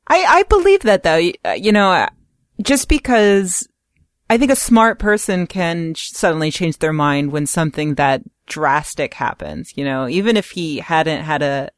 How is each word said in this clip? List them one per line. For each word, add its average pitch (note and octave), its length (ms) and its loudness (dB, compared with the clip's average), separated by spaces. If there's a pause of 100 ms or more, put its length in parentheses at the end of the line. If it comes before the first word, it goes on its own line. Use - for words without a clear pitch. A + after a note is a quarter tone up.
I, F4 200 2
I E4+ 160 4
believe G4 380 4
that, G3 200 2
though. D#3+ 160 2
Y-, E3+ 160 0 (100)
uh, F#2 60 -4
you G#3 220 0
know, G3+ 180 4
uh, D#3 180 2 (540)
just C4+ 260 0
because G3+ 800 2 (640)
I A3+ 80 2
think C4+ 140 4
a B3+ 40 4
smart A3+ 440 2
person G3+ 480 0
can E3+ 460 -4
ch-, - 180 -12
suddenly D#3+ 400 0
change E3 260 -4
their D#3 140 0
mind D3 400 0
when D3 140 -2
something D3+ 500 -2
that C#3 260 0 (240)
drastic D3+ 680 -2
happens, D2+ 600 -8
you C#3 80 -6
know, C3+ 240 -4
even G3+ 280 0
if G3+ 160 -2
he D#3+ 260 -6
hadn't D#3+ 460 -2
had D3+ 180 -2
a C#3 340 -4